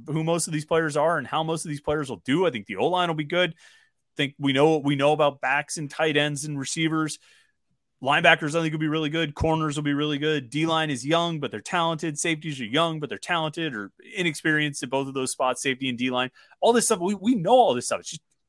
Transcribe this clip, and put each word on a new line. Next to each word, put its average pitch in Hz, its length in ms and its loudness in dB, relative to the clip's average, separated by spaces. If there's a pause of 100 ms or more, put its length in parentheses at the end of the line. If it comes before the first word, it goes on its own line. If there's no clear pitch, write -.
who 156 180 -2
most 165 220 0
of 170 60 -8
these 151 120 -4
players 160 320 0
are 160 220 2
and 123 80 -6
how 156 160 -2
most 160 220 -4
of 175 40 -10
these 143 140 -8
players 151 260 -2
will 104 160 -10
do. 165 220 2
I 160 40 4
think 107 160 -8
the 98 100 -8
O-line 175 320 2
will 165 60 -2
be 156 100 -4
good. 175 260 0
I - 640 -20
think 139 220 -2
we 139 160 0
know 147 160 6
what 151 140 2
we 143 120 2
know 143 160 4
about 143 300 2
backs 139 340 -2
and 151 140 -8
tight 160 260 0
ends 147 280 0
and 147 140 -6
receivers. 156 600 -2 (840)
Linebackers, 156 520 4
I 165 80 2
think, 160 100 0
will 160 60 -4
be 156 100 0
really 156 220 -2
good. 160 240 -2
Corners 156 420 0
will 151 60 -4
be 143 100 0
really 147 260 -2
good. 147 320 -2
D-line 160 380 0
is 127 160 -4
young, 165 360 0
but 127 100 -4
they're 107 100 -10
talented. 165 580 -2
Safeties 156 420 -4
are 123 40 -4
young, 156 360 0
but 135 100 -8
they're 101 80 -6
talented 160 560 -4
or 101 160 -8 (260)
inexperienced 151 640 0
at 127 80 -8
both 135 180 -2
of 135 60 -10
those 131 180 -2
spots, 127 300 -2
safety 131 280 -2
and 117 80 -6
D-line. 127 320 -2 (300)
All 220 120 6
this 240 140 4
stuff, 208 140 2
we, 196 140 0
we 202 200 0
know 190 180 2
all 220 220 6
this 120 120 -4
stuff. 95 140 -2
It's - 100 -14
just, - 120 -14 (260)